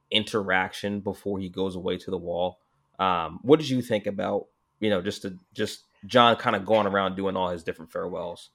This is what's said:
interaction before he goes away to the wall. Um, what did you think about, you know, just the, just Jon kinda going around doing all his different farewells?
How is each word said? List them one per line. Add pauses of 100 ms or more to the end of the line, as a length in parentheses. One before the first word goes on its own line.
(100)
interaction
before
he
goes
away
to
the
wall. (400)
Um,
what
did
you
think
about, (340)
you
know,
just
the, (160)
just (240)
Jon
kinda
going
around
doing
all
his
different
farewells?